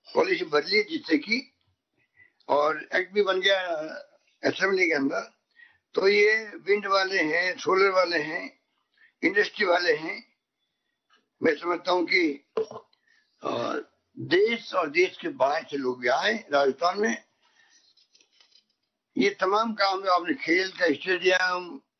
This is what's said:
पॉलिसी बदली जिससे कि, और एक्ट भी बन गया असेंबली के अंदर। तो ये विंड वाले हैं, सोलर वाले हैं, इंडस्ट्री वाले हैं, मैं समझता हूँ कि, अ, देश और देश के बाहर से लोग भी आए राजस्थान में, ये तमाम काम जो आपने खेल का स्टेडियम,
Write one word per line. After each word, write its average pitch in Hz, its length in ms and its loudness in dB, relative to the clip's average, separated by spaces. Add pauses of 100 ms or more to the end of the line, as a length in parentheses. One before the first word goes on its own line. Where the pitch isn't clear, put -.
(140)
पॉलिसी 180 300 0
बदली 160 380 0
जिससे - 360 -2
कि, - 360 -6 (960)
और 151 460 0
एक्ट 185 180 -2
भी 208 100 4
बन 185 180 0
गया 190 200 4 (880)
असेंबली 185 380 2
के 160 60 2
अंदर। 147 440 -4 (560)
तो 196 140 2
ये 214 400 4
विंड 196 380 -2
वाले 190 360 2
हैं, 175 360 0
सोलर 190 320 4
वाले 180 280 2
हैं, 165 420 -8 (640)
इंडस्ट्री 202 420 0
वाले 175 300 4
हैं, 190 400 -10 (1040)
मैं 151 140 2
समझता 170 360 -4
हूँ 180 140 0
कि, 165 400 0 (1000)
अ, 120 300 -4 (440)
देश 196 560 0
और 165 160 -2
देश 180 300 0
के 170 80 -6
बाहर 139 420 -2
से 147 60 -6
लोग 127 240 -4
भी 120 80 -2
आए 190 440 0
राजस्थान 143 460 2
में, 220 260 -2 (1900)
ये 196 120 4
तमाम 208 420 0
काम 196 300 -2
जो 190 80 0
आपने 170 240 0
खेल 185 360 -2
का 170 240 0
स्टेडियम, 180 840 -2 (200)